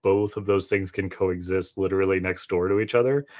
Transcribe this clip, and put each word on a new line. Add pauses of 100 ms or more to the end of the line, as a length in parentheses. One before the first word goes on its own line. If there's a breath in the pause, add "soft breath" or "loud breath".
both
of
those
things
can
coexist
literally
next
door
to
each
other. (140 loud breath)